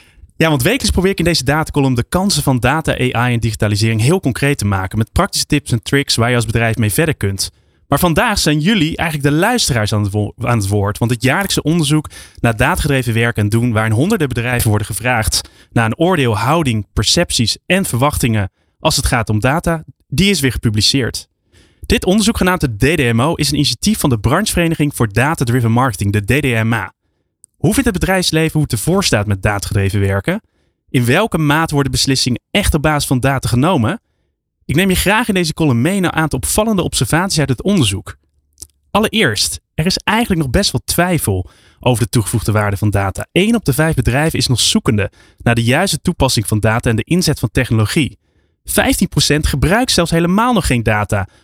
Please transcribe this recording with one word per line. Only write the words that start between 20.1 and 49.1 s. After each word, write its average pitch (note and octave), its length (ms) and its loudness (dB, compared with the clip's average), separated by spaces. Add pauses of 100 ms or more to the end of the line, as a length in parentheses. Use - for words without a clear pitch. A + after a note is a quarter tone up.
is E3+ 100 0
weer C3+ 120 0
gepubliceerd. A2 760 -2 (520)
Dit - 240 -2
onderzoek, G#3 320 2
genaamd F#3 240 0
de A#2+ 160 -2
D C#3 220 2
D A#2+ 160 2
M A2+ 60 2
O, D#3+ 140 2
is D3 140 -2
een D3 60 -4
initiatief D3 440 0
van D3+ 120 0
de A#2 80 2
branchevereniging D#3 760 0
voor A2 180 -2
Data C#3 320 0
Driven A#2 280 2
Marketing, A2+ 400 0
de G#2 80 2
D A#2+ 220 0
D A2+ 220 0
M A2+ 80 0
A. G2+ 200 -4 (640)
Hoe F3 180 0
vindt B3+ 160 0
het F3 80 -2
bedrijfsleven D#3+ 540 0
hoe D#3 100 2
het - 100 -4
ervoor F3 320 0
staat G#2 220 0
met G2 160 -2
datagedreven G2+ 580 0
werken? G2 400 0 (480)
In B2 160 0
welke E3+ 340 2
mate D#3 360 0
worden C3+ 180 0
beslissingen B2+ 480 0 (100)
echt G3+ 240 0
op D3 80 0
basis D3+ 240 0
van B2+ 140 0
data C3+ 280 -2
genomen? C#3+ 520 0 (640)
Ik - 120 -2
neem F#3+ 120 2
je F#3 80 0
graag G#3+ 320 0
in G3+ 60 0
deze F3 200 -2
column C3 260 2
mee F#3+ 200 0
naar F3 120 -2
een - 60 -6
aantal D#3 200 -2
opvallende G#3+ 440 0
observaties D3+ 560 -2
uit C#3 100 2
het C3 140 -2
onderzoek. A#2 540 0 (760)
Allereerst, G3+ 680 0 (140)
er D#3+ 120 -2
is F#3 100 0
eigenlijk G3+ 460 0
nog C3 80 -4
best G3 220 0
wel B2 120 -2
twijfel C3+ 640 -2 (300)
over A#2+ 240 0
de - 60 -4
toegevoegde A2+ 420 0
waarde G#2 240 0
van G#2+ 140 0
data. G2 420 -2
Eén G#3 220 2
op A3+ 100 -2
de D3 80 2
vijf D#3 220 0
bedrijven C#3+ 440 -2
is - 80 -2
nog B2 140 0
zoekende G#2+ 500 0 (280)
naar A#2 160 2
de A#2 100 0
juiste D3 360 0
toepassing C3+ 460 0
van A2 140 -2
data A2+ 300 0
en A2 60 0
de - 80 -2
inzet E3 340 0
van - 120 -2
technologie. A2+ 680 0 (460)
Vijftien - 440 0
procent D3 380 0